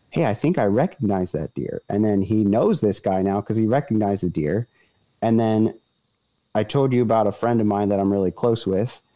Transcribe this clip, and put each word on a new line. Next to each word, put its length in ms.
"Hey, 160
I 80
think 240
I 80
recognize 680
that 200
deer." 260
And 140
then 200
he 200
knows 380
this 180
guy 220
now 180
'cause 160
he 120
recognized 560
the 80
deer. 360
And 180
then 360
I 80
told 280
you 120
about 240
a 40
friend 300
of 60
mine 220
that 100
I'm 120
really 200
close 340
with. 340